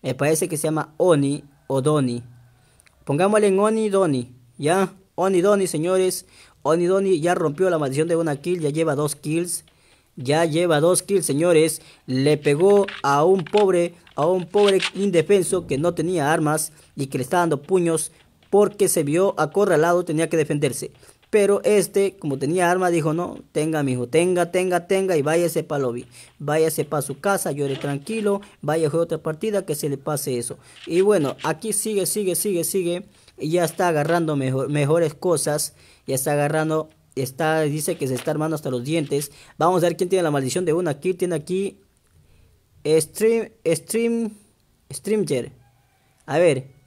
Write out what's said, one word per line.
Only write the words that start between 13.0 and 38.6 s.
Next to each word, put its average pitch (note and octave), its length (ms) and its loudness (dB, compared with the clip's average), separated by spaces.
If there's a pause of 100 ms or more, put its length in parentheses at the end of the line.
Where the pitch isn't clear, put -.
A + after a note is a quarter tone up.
a C#3+ 220 2
un F#3 220 2
pobre, F3 500 2 (200)
a D3 120 0
un F#3 180 0
pobre G3 340 4 (140)
indefenso F#3 720 2
que C3+ 120 -4
no E3+ 160 0
tenía D#3+ 380 0
armas D#3 400 0 (240)
y C#3 120 -6
que C#3+ 100 -6
le B2+ 60 -2
está D3+ 140 -2
dando D#3+ 240 0
puños E3 500 0 (380)
porque G3 400 4
se E3 140 0
vio E3+ 360 2
acorralado, F3 640 2
tenía E3 240 -2
que D#3 80 -2
defenderse. D3 560 -2 (380)
Pero G3+ 340 2
este, G3 540 2
como C#3 200 -4
tenía F3 320 0
arma, F3+ 200 2
dijo, D#3+ 240 0
"No, F3 240 -6 (160)
tenga, D#3 300 -2
mijo, B2 260 -2
tenga, F3 420 2
tenga, F3+ 360 0
tenga F#3+ 280 0
y D3+ 60 2
váyase D#3+ 420 0
pa' D3+ 160 -4
lobby. B2 260 -4 (340)
Váyase D#3 440 0
pa' D3 180 -4
su C3 200 -10
casa, F#3+ 320 -2
llore C#3 240 -4
tranquilo, G3 640 -4 (200)
vaya D#3+ 260 0
a - 20 2
jugar E3 160 0
otra E3 140 -6
partida, F#3+ 460 -4
que D#3 100 -4
se D3+ 120 -6
le C#3 100 -4
pase C#3 400 -4
eso". A#2+ 200 -8 (280)
Y E3 140 0
bueno, F#3 440 2
aquí D#3+ 280 -4
sigue, G3+ 340 -2
sigue, F#3 300 -2
sigue, F3 300 -2
sigue. F3+ 400 -4 (320)
Y D3+ 140 -4
ya F3 120 2
está E3+ 240 -2
agarrando D#3+ 480 0
mejor, C3 320 -2
mejores D3 460 2
cosas. D#3 600 -2 (320)
Ya C3+ 100 -2
está C#3 180 -2
agarrando, D#3 560 0 (260)
está, D#3 460 -2
dice D3+ 340 -2
que C#3+ 120 -6
se B2+ 80 -2
está B2+ 160 -4
armando D3+ 240 -2
hasta C#3+ 140 -8